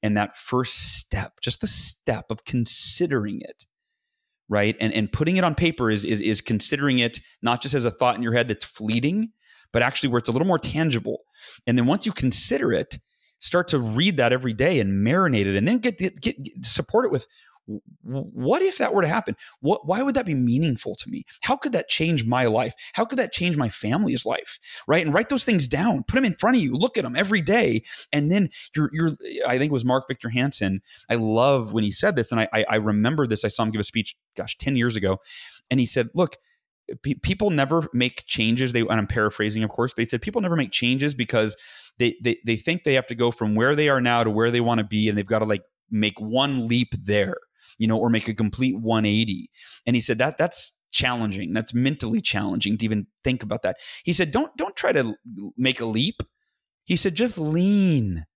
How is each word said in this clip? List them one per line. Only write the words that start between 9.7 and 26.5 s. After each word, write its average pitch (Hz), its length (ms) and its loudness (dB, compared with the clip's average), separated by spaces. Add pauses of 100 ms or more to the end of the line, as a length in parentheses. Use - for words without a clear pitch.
but 117 100 2
actually 127 280 0
where 120 100 2
it's - 80 -2
a 117 60 0
little 131 120 2
more 175 140 2
tangible. 143 600 -2 (460)
And 123 120 4
then 120 80 4
once 175 200 2
you 220 60 -2
consider 135 640 0
it, - 260 -4 (400)
start 175 300 0
to 147 100 2
read 131 380 0
that 120 160 4
every 127 200 0
day 135 280 2
and 98 260 2
marinate 139 380 4
it, 98 100 2
and 101 100 2
then 226 120 4
get, 240 200 0
get, 185 220 -4
get, - 240 -6
get 135 220 -14
support 214 400 0
it - 60 0
with, 135 160 -2 (400)
"W-, 104 140 -10 (220)
what 135 580 -2
if 370 160 0
that 214 160 0
were 196 80 4
to 165 60 2
happen? - 280 -2 (240)
What, 151 260 0
why 190 160 0
would 269 140 0
that - 100 0
be 160 80 -2
meaningful 123 640 0
to - 140 -12
me? - 160 -8 (160)
How 269 160 0
could 277 160 -4
that 175 160 -2
change 160 360 2
my 123 200 2
life? 113 280 2 (200)
How 208 100 0
could 247 160 -2
that 226 140 -2
change 175 240 0
my 131 100 0
family's 147 580 -2
life?" - 340 -6 (280)
Right? 165 180 4
And 147 80 0
write 226 140 2
those 262 160 0
things 180 240 2
down, 151 360 0
put - 140 0
'em 269 80 4
in 190 140 0
front 240 160 4